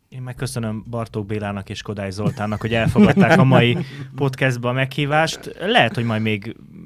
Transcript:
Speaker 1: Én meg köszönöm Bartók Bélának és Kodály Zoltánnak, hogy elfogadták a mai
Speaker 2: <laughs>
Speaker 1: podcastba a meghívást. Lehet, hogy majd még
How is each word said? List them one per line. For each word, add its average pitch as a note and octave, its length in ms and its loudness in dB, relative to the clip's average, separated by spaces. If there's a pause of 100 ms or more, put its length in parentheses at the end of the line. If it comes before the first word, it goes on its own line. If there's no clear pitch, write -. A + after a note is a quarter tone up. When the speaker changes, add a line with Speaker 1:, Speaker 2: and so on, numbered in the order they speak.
Speaker 1:
Én C3 140 -16
meg B2+ 120 -12
köszönöm A2+ 560 -8
Bartók A2 360 -6
Bélának G2+ 440 -6
és G2+ 120 -12
Kodály G2 280 -8
Zoltánnak, G#2 500 -4
hogy A2+ 140 -2
elfogadták A2+ 640 6
a - 60 8
mai B2 320 6 (200)
Speaker 2:
<laughs> C3+ 200 -14
Speaker 1:
podcastba C3 520 0
a B2 40 0
meghívást. C#3+ 880 -2
Lehet, E3+ 340 2
hogy A#2+ 100 -2
majd A2 180 0
még G#2+ 340 -4 (300)